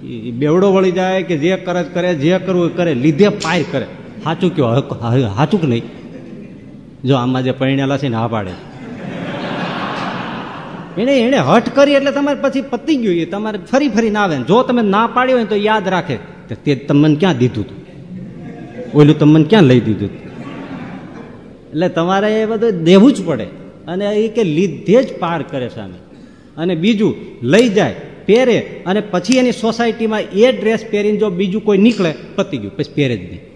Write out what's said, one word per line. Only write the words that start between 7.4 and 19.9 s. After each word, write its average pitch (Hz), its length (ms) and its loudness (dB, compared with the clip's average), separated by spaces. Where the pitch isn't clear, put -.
જે 127 80 0
પરણ્યા 135 460 0
છે 139 100 -2
ને 117 80 -2
હા 113 120 -2
પાડે. 107 220 -4
એણે, 262 180 2
એણે 247 180 2
હઠ 180 300 2
કરી 285 240 4
એટલે 277 180 2
તમારે 285 300 -2
પછી 277 200 0
પતી 240 360 -2
ગયું, 220 180 0
એ 165 100 0
તમારે 208 340 -6
ફરી 262 300 0
ફરી 220 220 2
ના 208 120 0
આવે. 170 140 0
જો 151 260 2
તમે 247 200 2
ના 208 240 2
પાડી 254 260 2
હોય 240 100 2
ને 202 60 -4
તો 208 80 0
યાદ 208 320 0
રાખે 170 280 -2
કે, 117 60 -8
"તે 143 200 0
તમે 143 260 2
મને 156 140 6
ક્યાં 151 240 2
દીધું 113 260 0
હતું? - 200 -16
ઓલું 151 180 8
તમે 151 140 6
મને 156 120 6
ક્યાં 202 180 4
લઈ 127 180 6
દીધું 104 280 -2